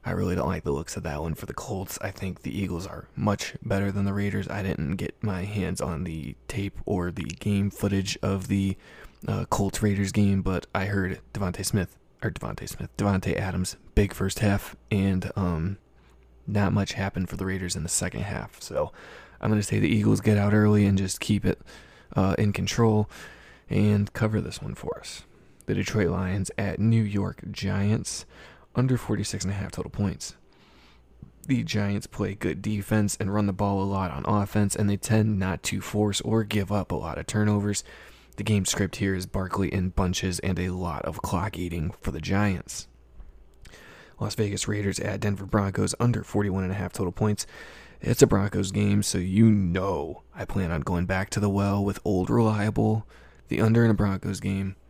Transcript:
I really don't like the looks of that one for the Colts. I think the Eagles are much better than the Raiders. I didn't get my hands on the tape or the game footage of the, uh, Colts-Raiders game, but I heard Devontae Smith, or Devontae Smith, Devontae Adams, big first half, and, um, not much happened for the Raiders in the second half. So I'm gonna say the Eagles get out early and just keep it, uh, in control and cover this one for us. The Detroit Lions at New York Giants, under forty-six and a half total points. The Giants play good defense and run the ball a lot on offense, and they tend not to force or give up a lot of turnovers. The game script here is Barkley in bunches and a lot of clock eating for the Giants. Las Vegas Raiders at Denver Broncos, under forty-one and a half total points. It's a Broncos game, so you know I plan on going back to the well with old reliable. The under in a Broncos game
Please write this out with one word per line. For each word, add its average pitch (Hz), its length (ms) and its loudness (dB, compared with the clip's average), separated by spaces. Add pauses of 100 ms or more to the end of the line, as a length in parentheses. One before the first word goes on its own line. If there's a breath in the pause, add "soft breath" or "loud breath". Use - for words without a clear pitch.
I 92 40 -2
really 90 220 0
don't 78 140 0
like 82 160 -2
the - 80 0
looks 71 240 -4
of 87 60 -8
that 76 180 -4
one 80 140 -4
for - 100 -10
the - 80 -10
Colts. - 480 -8
I - 100 -6
think - 300 -8
the - 180 -6
Eagles 90 280 -4
are - 280 -14
much 101 480 -2
better 98 300 0
than 98 140 0
the 98 80 0
Raiders. 101 340 -2
I 202 140 -4
didn't - 340 -2
get - 240 -6
my 92 240 -2
hands 95 380 -4
on 80 220 -4
the 80 300 -6 (140)
tape 101 380 -6
or 87 240 0
the - 140 -6
game 101 440 0
footage 98 540 0
of 98 260 -2
the, 98 300 0 (500 loud breath)
uh, 98 220 -2
Colts-Raiders 98 600 2
game, 98 280 4
but 92 340 -2
I 98 120 0
heard 95 340 -2 (140)
Devontae 95 320 -2
Smith, - 320 0 (240)
or - 80 -2
Devontae - 400 -8
Smith, - 260 -8
Devontae 98 400 2
Adams, 92 400 -2 (180)
big 101 200 4
first - 240 -2
half, 101 360 0 (160)
and, 95 460 2
um, 90 400 0 (720 soft breath)
not 104 260 2
much 101 220 0
happened 98 340 -2
for - 80 -6
the 98 80 -4
Raiders 95 320 -4
in 82 60 -4
the 85 80 -6
second - 320 -2
half. - 400 -8
So - 300 -2 (500 loud breath)
I'm 110 80 0
gonna 107 120 4
say 104 160 0
the 101 160 4
Eagles 107 280 4
get 107 160 6
out 101 160 4
early 104 320 6
and 101 100 6
just 95 240 -2
keep 101 240 0
it, - 160 0 (560 loud breath)
uh, 95 220 4
in 104 160 2
control 107 560 2 (580 loud breath)
and 104 460 4
cover 107 260 0
this - 220 -8
one - 120 -8
for - 240 -8
us. - 260 -16 (420 soft breath)
The 104 80 0
Detroit 98 340 2
Lions 92 480 0
at 101 220 -2
New 113 240 6
York 101 480 -2
Giants, 98 720 -2 (500 loud breath)
under 127 220 4
forty-six 104 480 -4
and 95 80 -2
a 101 40 -4
half - 160 -6
total - 180 -6
points. - 460 -4 (1120 soft breath)
The 123 180 0
Giants 104 420 -2
play 98 280 -4
good 98 280 -2
defense 104 560 0
and 98 160 -2
run 104 120 2
the 98 60 0
ball 98 300 0
a - 20 0
lot 95 280 -2
on 69 120 -6
offense, 104 520 2
and 104 120 2
they 101 80 2
tend 110 420 2
not 95 260 -2
to 101 160 -2
force 104 400 0
or 113 240 2
give 101 260 0
up 101 220 0
a - 20 0
lot 82 240 -4
of - 80 -8
turnovers. 104 560 2 (540 loud breath)
The 104 80 -6
game 101 200 4
script - 320 0
here 98 200 0
is 90 100 -6
Barkley 95 460 -2
in 95 160 0
bunches 90 500 0
and 92 220 -2
a 90 100 -2
lot 90 340 -4
of - 180 -6
clock 90 360 -4
eating 85 420 -4
for - 120 -4
the 64 80 -6
Giants. 95 640 -2 (1300 loud breath)
Las 107 160 -4
Vegas 101 320 -2
Raiders 104 320 -2
at 101 200 -4
Denver 101 260 -2
Broncos, 98 520 0
under 120 240 2
forty-one 98 400 0
and 92 100 -2
a 98 40 -2
half 92 160 -4
total 90 200 -2
points. 104 340 0 (540 loud breath)
It's - 220 4
a 135 60 10
Broncos 98 420 0
game, 101 320 2
so - 160 -2
you 95 320 6
know 92 720 0 (100)
I - 120 -8
plan 92 260 -2
on 80 120 -2
going 90 240 0
back 95 240 -2
to - 100 -2
the 101 100 2
well 101 340 2
with 98 200 -2
old 92 260 0
reliable. 110 800 2 (400 loud breath)
The - 120 -2
under 113 240 6
in 113 60 6
a 110 40 6
Broncos 98 440 0
game 98 380 -2 (140)